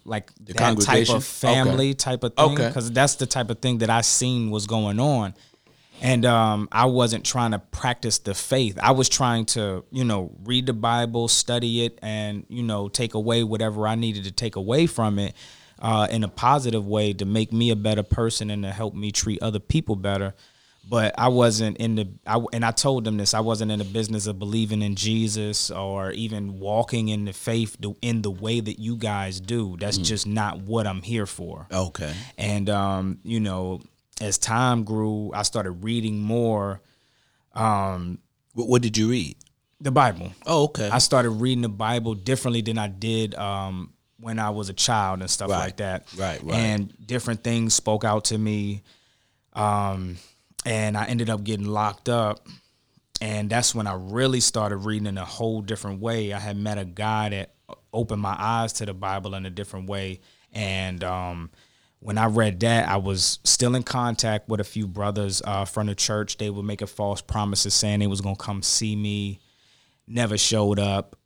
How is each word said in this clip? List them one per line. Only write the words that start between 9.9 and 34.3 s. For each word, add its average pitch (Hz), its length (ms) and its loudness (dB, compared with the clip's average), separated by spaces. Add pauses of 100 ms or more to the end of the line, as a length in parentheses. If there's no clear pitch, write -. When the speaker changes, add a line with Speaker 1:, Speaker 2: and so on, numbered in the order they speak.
Speaker 1:
you 131 120 -2
know, 101 280 0 (120)
read 127 220 0
the 131 60 2
Bible, 117 560 2
study 117 560 2
it, 117 180 -4
and, 107 460 -6
you 123 140 -6
know, 104 260 -2
take 113 260 -2
away 117 300 2
whatever 107 420 -2
I 110 80 0
needed 110 300 -2
to 98 60 -8
take 107 260 -6
away 120 300 2
from 107 320 2
it, 101 160 -2 (460)
uh, 110 300 2
in 113 140 0
a 95 40 -2
positive 120 580 2
way 104 260 2
to 95 120 -4
make 107 280 0
me 117 180 4
a 110 60 4
better 107 260 2
person 113 480 0
and 104 140 -4
to 95 80 -4
help 110 220 -6
me 101 180 -4
treat - 300 -2
other 107 180 0
people 131 360 0
better. 98 380 -2 (540)
But 110 300 2
I 123 100 6
wasn't 113 500 4
in 113 160 0
the, 107 140 0 (180)
I, 110 140 2 (120)
and 117 120 0
I 113 60 2
told 127 340 0
them 107 120 0
this, 101 180 0
I 110 60 2
wasn't 110 300 0
in 107 100 0
the 101 40 -4
business 104 420 -2
of 101 120 -4
believing 107 440 0
in 101 140 0
Jesus 107 760 0
or 98 420 -4
even 104 460 -6
walking 110 500 0
in 107 160 0
the 101 80 -4
faith 113 480 -2
the, 104 220 -6
in 117 200 0
the 104 80 -2
way 110 300 -2
that 107 180 -6
you 113 180 -4
guys 98 440 -4
do. 101 380 -4
That's 101 200 -2
Speaker 2:
Mm. 90 60 0
Speaker 1:
just 107 220 -2
not 104 340 -2
what 107 260 -2
I'm 92 160 -4
here 107 240 -2
for. 80 460 -12
Speaker 2:
Okay. 87 400 -2 (260)
Speaker 1:
And, 101 320 0
um, 95 540 0
you 113 160 -2
know, 92 400 -4 (400)
as 104 180 -2